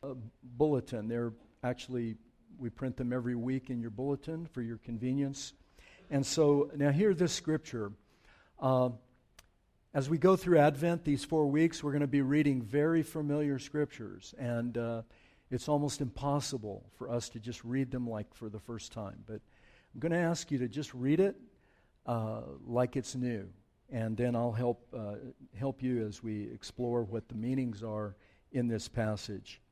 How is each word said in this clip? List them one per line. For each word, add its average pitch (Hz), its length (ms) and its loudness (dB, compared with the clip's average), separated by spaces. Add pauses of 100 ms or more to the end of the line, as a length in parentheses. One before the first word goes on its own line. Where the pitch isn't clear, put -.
uh, 139 120 -8 (280)
bulletin. 123 680 0
They're 120 240 -2 (320)
actually, 123 500 -4 (420)
we 120 120 -6
print 127 260 -6
them 123 160 -2
every 123 240 0
week 127 340 -2
in 120 120 -4
your 117 80 -6
bulletin 143 560 -4
for 131 160 -8
your 113 160 -6
convenience. 131 760 -2 (580)
And 139 160 2
so, 143 520 4
now 143 140 4
hear 196 220 6
this 165 200 2
scripture. 117 580 -2 (680)
Uh, 131 340 4 (1000)
as 139 160 0
we 165 80 2
go 185 200 8
through 175 220 6
Advent 156 440 4
these 143 220 0
four 156 220 4
weeks, 160 360 2
we're 147 80 0
gonna 147 160 2
be 139 140 4
reading 139 400 4
very 151 420 2
familiar 147 560 0
scriptures, 120 760 -6
and, 120 400 -2
uh, 117 240 -2 (480)
it's 123 180 -4
almost 147 320 2
impossible 123 920 -2
for 117 160 -10
us 120 180 -2
to - 140 -10
just 113 240 -10
read 127 260 0
them 123 180 -4
like 107 240 -6
for 113 140 -10
the 104 120 -8
first - 340 -10
time. 107 340 -10
But 107 140 -10 (520)
I'm - 60 -12
gonna 165 160 0
ask 170 360 0
you 143 80 2
to 120 100 0
just 139 240 -8
read 135 260 2
it, 196 160 4 (680)
uh, 113 380 -2 (220)
like 123 300 2
it's - 180 -4
new, 120 360 -4 (440)
and 113 220 -2
then 120 220 2
I'll 117 160 2
help, 120 400 0
uh, 104 220 -8 (380)
help 131 300 -4
you 123 220 0
as 104 180 -10
we 107 200 -4
explore 120 600 -4
what 107 240 -6
the 123 80 -12
meanings 117 480 -2
are 107 320 -4 (380)
in 120 160 0
this 113 180 -2
passage. 107 720 -4 (100)